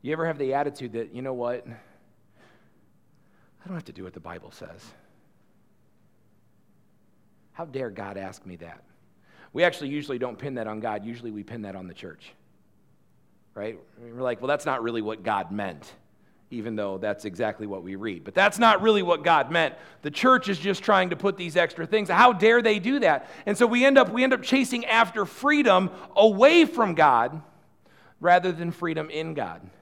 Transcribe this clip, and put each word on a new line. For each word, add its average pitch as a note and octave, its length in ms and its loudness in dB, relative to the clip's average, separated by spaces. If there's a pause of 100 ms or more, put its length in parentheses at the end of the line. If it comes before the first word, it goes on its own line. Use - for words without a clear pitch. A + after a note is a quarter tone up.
You D3 80 -6
ever D#3+ 140 -4
have D#3+ 120 -4
the C3+ 160 -4
attitude C#3+ 400 -6
that, A#2 220 -10
"You B2 60 -12
know C3 120 -8
what? A#2+ 320 -6
I A#2+ 80 -18 (1900)
don't F3+ 100 -12
have E3 100 -12
to - 80 -20
do F2+ 100 -16
what F#2 100 -16
the F2 60 -18
Bible E2+ 320 -18
says. - 340 -20 (2750)
How E3+ 100 -14
dare C3+ 260 -8
God G2 280 -12
ask F#2+ 280 -12
me F2+ 120 -16
that?" E2 260 -20 (680)
We D#3+ 100 0
actually D3+ 260 -2
usually C#3+ 300 -8
don't B2 180 -8
pin C3+ 180 -12
that A2+ 120 -8
on G#2+ 140 -10
God. G#2+ 240 -8
Usually A#2 260 -12
we G#2 120 -12
pin A#2 180 -14
that G2 160 -12
on F#2 100 -16
the E2+ 60 -18
church, - 400 -20 (1200)
right? G#2+ 240 -10 (180)
We're A#2+ 240 -16
like, A#2+ 200 -4
"Well, C3 80 -6
that's C#3+ 160 -2
not C3+ 180 -4
really A#2 180 -4
what G#2+ 220 -8
God G2 300 -4
meant," F#2 400 -10 (580)
even A2+ 240 -10
though G2+ 220 -6
that's G#2 260 -6
exactly G#2+ 420 -6
what G2 160 -10
we F#2+ 140 -12
read. G2 300 -10
But G#2 80 -16
that's G3 260 2
not G#3+ 220 6
really G#3 220 2
what E3+ 200 0
God D3+ 280 4
meant. D#3+ 220 0 (280)
The D3 100 -8
church B3+ 380 2
is F3+ 100 -2
just F#3 240 -4
trying F#3 280 4
to E3+ 40 -4
put G3 220 -2
these E3+ 180 -6
extra E3 300 0
things. G#3 240 -2
How A#3 240 6
dare A3 280 6
they G#3+ 160 2
do A#3+ 220 -2
that? D3+ 300 2 (160)
And G3+ 120 -2
so A#3+ 80 4
we A#3+ 200 2
end C4+ 120 6
up, B3+ 120 6
we A#3 160 0
end C4 80 4
up - 100 -2
chasing B3 420 0
after A3 400 2
freedom A#3 680 2 (220)
away A3+ 520 6
from G#3+ 280 -2
God D3 480 2 (800)
rather F3 320 4
than E3+ 200 -6
freedom D#3+ 380 -6
in D#3+ 240 -8
God. F#2 280 -8 (200)